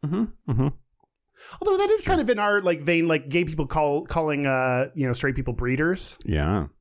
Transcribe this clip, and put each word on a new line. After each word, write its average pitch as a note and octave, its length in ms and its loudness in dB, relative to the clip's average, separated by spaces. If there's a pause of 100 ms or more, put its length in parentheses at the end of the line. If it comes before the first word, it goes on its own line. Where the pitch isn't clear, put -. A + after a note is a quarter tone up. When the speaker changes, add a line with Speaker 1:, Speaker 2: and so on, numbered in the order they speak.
Speaker 1:
Mm-hmm. F3+ 180 0 (280)
Mm-hmm. B2+ 160 2 (920)
Speaker 2:
Although F#4+ 160 2
that G4+ 120 2
is G#4+ 120 4
Speaker 1:
Sure. - 60 -8
Speaker 2:
kind F4 140 2
of A3+ 80 -2
in A#3 100 2
our, G#3 220 2
like, F3 200 0
vein, E3 260 2
like, C#3+ 220 0
gay E3+ 140 0
people D#3 220 -2
call, D3+ 400 0
calling, D3+ 400 -2
uh, C3 480 2
you C3+ 140 -2
know, B2 60 0
straight C3 220 0
people B2+ 180 -4
breeders. C#3 720 -2
Speaker 1:
Yeah. D#2 440 0 (140)